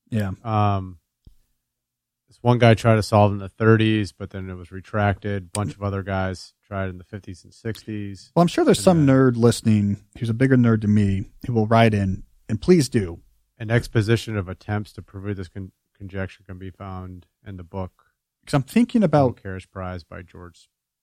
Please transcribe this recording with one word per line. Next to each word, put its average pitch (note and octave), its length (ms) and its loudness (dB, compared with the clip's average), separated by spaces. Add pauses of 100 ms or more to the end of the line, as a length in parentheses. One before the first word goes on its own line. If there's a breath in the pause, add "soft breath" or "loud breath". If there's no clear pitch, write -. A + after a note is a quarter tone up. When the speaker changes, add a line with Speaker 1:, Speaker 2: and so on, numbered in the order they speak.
Speaker 1:
Yeah. G#2 220 -2 (120)
Speaker 2:
Um, G2+ 560 -2 (1300)
this - 140 -20
one A#2+ 180 4
guy A#2 140 4
tried A2+ 240 2
to G#2+ 60 0
solve G#2 300 4
it - 20 -4
in G2+ 60 -8
the F#2+ 100 -14
thirties, A2 640 2
but G2 180 -14
then F#2+ 180 -12
it F#2 60 -12
was F2+ 180 -18
retracted. G2+ 720 -2
A F2 160 -10
bunch G2 160 -4
of G2 80 -12
other G2 200 -4
guys F#2+ 520 -6 (120)
tried F#2+ 220 -6
in F2+ 80 -12
the F#2 80 -20
fifties G2 400 -18
and G2 80 -20
sixties. G#2 840 -12
Speaker 1:
Well, E3+ 60 4
I'm F3 80 4
sure E4+ 160 0
there's A#3 140 4
Speaker 2:
And - 60 -8
Speaker 1:
some E3+ 200 6
Speaker 2:
then C3+ 100 6
Speaker 1:
nerd C3 220 4
listening A2 600 2 (200)
who's A2+ 120 -4
a A2+ 40 -2
bigger C3+ 220 2
nerd A#2 240 4
than G#2 140 2
me G2 320 0 (200)
who B2 60 -6
will A2 140 0
write A2+ 260 6
in, G2 300 -2 (260)
and A2 140 -4
please E3+ 260 4
do. F2+ 320 -4 (360)
Speaker 2:
An A2 140 -10
exposition A2+ 640 0
of F#2+ 120 -4
attempts G#2 460 -8
to - 60 -16
prove G2 360 -10
this F#2+ 100 -12
con-, F#2+ 240 -14 (260)
conjecture F#2+ 460 -10
can F#2 160 -18
be F#2+ 120 -16
found F#2 560 -14 (200)
in G2 100 -16
the F2+ 60 -16
book F#2 440 -14 (380)
Speaker 1:
'Cause - 100 -6
I'm C#3+ 80 2
thinking A#3 400 0
about D3 400 2
Speaker 2:
Cares F#2+ 220 -12
Prize F#2 400 -10
by F2+ 180 -18
George F2+ 460 -20 (340)